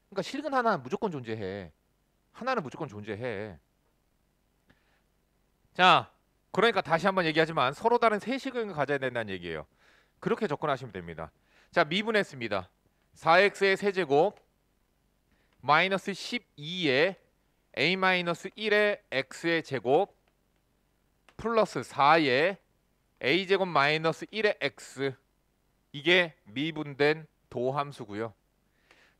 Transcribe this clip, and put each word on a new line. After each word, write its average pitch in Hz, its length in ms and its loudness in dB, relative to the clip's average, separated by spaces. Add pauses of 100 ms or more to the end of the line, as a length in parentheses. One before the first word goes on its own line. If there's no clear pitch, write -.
그러니까 196 140 -6
실근 285 320 -6
하나는 226 280 2
무조건 175 300 -4
존재해. 107 580 -8 (600)
하나는 240 320 -4
무조건 139 240 -10
존재해. 104 680 -8 (2250)
자, 170 380 6 (400)
그러니까 196 300 2
다시 165 260 0
한번 185 200 2
얘기하지만 156 480 2
서로 240 240 2
다른 226 200 2
세 247 200 -6
실근을 233 360 -8
가져야 143 240 -2
된다는 120 340 -4
얘기예요. 85 340 -8 (520)
그렇게 214 300 -2
접근하시면 135 440 -6
됩니다. 82 380 -12 (400)
자, 151 140 4
미분했습니다. 147 840 -2 (460)
사 - 260 4
엑스의 196 360 2
세제곱 180 640 2 (1200)
마이너스 185 520 2
십이의 165 1040 -2 (640)
A 165 180 2
마이너스 180 580 0
일의 208 560 0
X의 160 520 -2
제곱 139 540 0 (1200)
플러스 214 460 0
사의 147 720 4 (680)
A 170 240 0
제곱 190 200 2
마이너스 156 640 0
일의 208 320 0
X. 135 520 -6 (800)
이게 165 420 2 (100)
미분된 147 840 -2 (240)
도함수고요. 123 840 -6 (840)